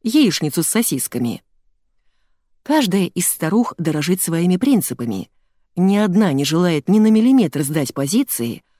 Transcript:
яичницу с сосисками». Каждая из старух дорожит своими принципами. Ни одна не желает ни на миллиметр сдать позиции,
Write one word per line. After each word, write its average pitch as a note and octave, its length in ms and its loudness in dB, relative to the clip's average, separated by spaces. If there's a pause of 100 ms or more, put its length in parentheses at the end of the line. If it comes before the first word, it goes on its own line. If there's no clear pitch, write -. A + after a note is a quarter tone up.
яичницу G#3+ 600 0
с - 60 -2
сосисками». B2 760 -4 (1200)
Каждая G3+ 440 0
из - 220 -4
старух G#3 500 -2
дорожит D#3 420 -2
своими F3 360 0
принципами. C3 760 -2 (460)
Ни F#3+ 200 2
одна G3+ 360 2
не C#3 120 0
желает D#3+ 440 0
ни G#3 100 4
на A3 120 4
миллиметр A3 520 2
сдать C#3+ 320 -4
позиции, C#3 720 -4 (160)